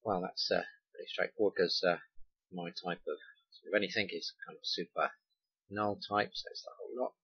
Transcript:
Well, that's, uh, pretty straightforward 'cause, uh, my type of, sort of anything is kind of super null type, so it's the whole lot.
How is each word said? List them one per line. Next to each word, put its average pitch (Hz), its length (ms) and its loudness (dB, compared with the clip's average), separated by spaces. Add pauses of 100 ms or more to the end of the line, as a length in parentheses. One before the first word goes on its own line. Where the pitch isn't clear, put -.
Well, 95 200 2
that's, - 280 -2
uh, 87 140 4 (260)
pretty - 200 -12
straightforward - 440 2
'cause, 87 300 4
uh, 87 160 4 (500)
my 87 220 -6
type - 340 -4
of, 76 120 -4 (340)
sort - 160 -18
of 90 80 0
anything 98 340 2
is 85 220 -6 (120)
kind 80 140 -14
of - 80 -10
super - 460 -2 (560)
null 104 260 0
type, 101 400 0
so - 160 -8
it's - 140 -12
the - 120 -12
whole - 200 -8
lot. 123 280 -2